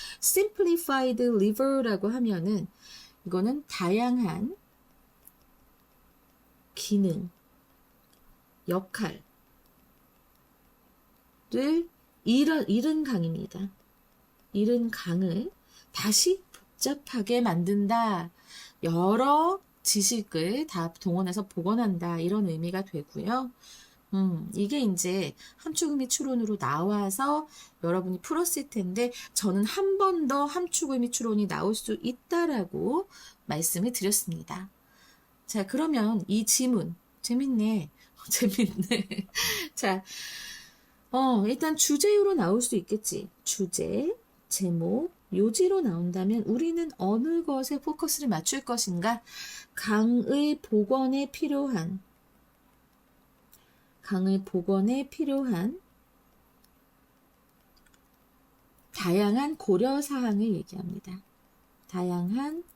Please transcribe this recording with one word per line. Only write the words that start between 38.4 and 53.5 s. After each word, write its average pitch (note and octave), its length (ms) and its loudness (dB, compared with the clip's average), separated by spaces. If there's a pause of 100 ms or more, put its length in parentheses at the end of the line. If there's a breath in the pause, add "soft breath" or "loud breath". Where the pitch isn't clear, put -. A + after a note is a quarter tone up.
자, F#3+ 300 -2 (1080 loud breath)
어, B3 360 4
일단 D#4 300 0
주제요로 G4+ 580 4
나올 G#3+ 260 2
수 A#3+ 160 0
있겠지. - 520 -4 (160)
주제, G#3 680 -2 (400)
제목, F#3 580 0 (240)
요지로 F4+ 460 2
나온다면 F#3 640 0
우리는 E4 560 -2
어느 B3 440 0
것에 C#4 380 -2
포커스를 D4+ 480 -4
맞출 G#3 380 -2
것인가? A3 560 -2 (520 loud breath)
강의 A#3+ 840 2
복원에 C4 680 2
필요한, C4 720 -2 (2000 soft breath)